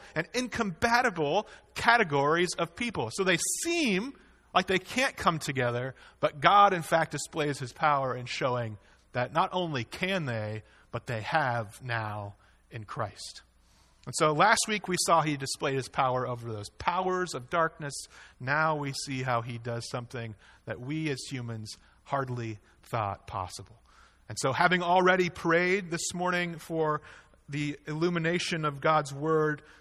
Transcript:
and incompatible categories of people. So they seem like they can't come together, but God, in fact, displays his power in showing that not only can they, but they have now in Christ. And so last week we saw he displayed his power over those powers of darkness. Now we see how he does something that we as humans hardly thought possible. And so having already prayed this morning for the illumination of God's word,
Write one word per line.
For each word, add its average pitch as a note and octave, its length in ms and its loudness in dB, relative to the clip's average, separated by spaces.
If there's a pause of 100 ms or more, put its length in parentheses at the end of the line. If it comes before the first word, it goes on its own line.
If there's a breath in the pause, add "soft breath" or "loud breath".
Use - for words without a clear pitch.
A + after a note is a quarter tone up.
(140 loud breath)
and - 200 -4
incompatible G#3+ 1120 0 (260 loud breath)
categories E3+ 840 4
of E3+ 200 -4
people. E3 360 -4
So G3 120 -2
they F3+ 140 4 (260)
seem C#4+ 500 0 (400 soft breath)
like F#3 140 2
they F#3 100 2
can't - 380 -2
come E3 240 0
together, B2+ 560 -2 (240 loud breath)
but D3+ 200 0
God, G3 320 8
in E3+ 100 0
fact, D#3+ 280 2
displays D3 480 -4
his C3 140 -8
power C#3 420 2
in B2 120 -8
showing A#2+ 520 -2 (360 soft breath)
that B2 180 -2
not E3+ 200 2
only E3 300 -2
can F3+ 440 -2
they, G#2+ 360 -4 (300 soft breath)
but - 160 -8
they A2 140 -4
have A#2+ 600 -2
now G#2+ 520 -6 (360 soft breath)
in A2+ 140 -12
Christ. - 580 -10 (640 soft breath)
And C3 100 -10
so D#3 160 4
last G3+ 360 4
week G#3+ 180 -2
we F3+ 140 -2
saw E3 220 4
he D3+ 160 0
displayed C#3 380 -2
his B2+ 120 -4
power B2+ 400 0
over A#2 240 -8
those G#2 160 -10
powers F#3 640 -2
of B2 160 -10
darkness. D#3+ 460 0 (440 loud breath)
Now D3+ 380 2
we C#3+ 160 -4
see C3 300 -6
how B2 180 2
he A#2 160 -8
does A#2 320 -8
something A#2 460 -8 (320 soft breath)
that A#2 120 -6
we D#3 300 -6
as C3+ 220 -6
humans A#2 480 -10 (260 soft breath)
hardly A#2+ 540 -4 (240 soft breath)
thought G2+ 440 -4
possible. F#2+ 540 -10 (480 soft breath)
And A2+ 100 -10
so C3+ 140 0
having F3 300 4
already F3+ 480 4
prayed F3+ 600 2
this E3 220 -6
morning F3 460 -2
for D#3 420 0 (480 loud breath)
the D3 380 -4
illumination E3 800 0
of C#3+ 160 -4
God's D3+ 320 4
word, D3+ 480 0 (180 loud breath)